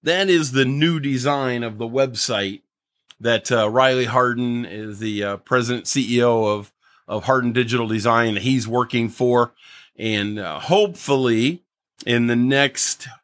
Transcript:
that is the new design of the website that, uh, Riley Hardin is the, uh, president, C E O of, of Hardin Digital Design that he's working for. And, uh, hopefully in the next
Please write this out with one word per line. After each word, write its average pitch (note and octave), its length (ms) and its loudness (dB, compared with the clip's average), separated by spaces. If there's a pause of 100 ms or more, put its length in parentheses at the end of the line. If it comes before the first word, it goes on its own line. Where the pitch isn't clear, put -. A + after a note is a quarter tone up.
that F#3 240 0
is D#3 220 4
the C3 140 4
new D3+ 340 0
design C3 640 -2
of A2 140 -8
the A#2 100 -6
website A#2 760 -2 (580)
that, A2+ 280 0
uh, A2 200 2
Riley B2+ 340 4
Hardin A#2+ 600 0
is G#2 340 -12
the, G#2+ 240 -4
uh, G2+ 140 -4
president, A#2+ 500 -2
C A#2+ 300 0
E A#2+ 40 4
O A#2 220 4
of, G#2 300 -2 (340)
of G#2 160 -6
Hardin B2 300 2
Digital A#2+ 340 0
Design A2+ 460 2
that G2+ 100 -4
he's B2 240 0
working A#2 400 -2
for. A#2+ 460 0 (440)
And, G#2 420 -4
uh, D#2+ 200 -8
hopefully C#3+ 1040 0 (420)
in A#2+ 220 2
the A#2+ 80 2
next C3+ 720 0 (160)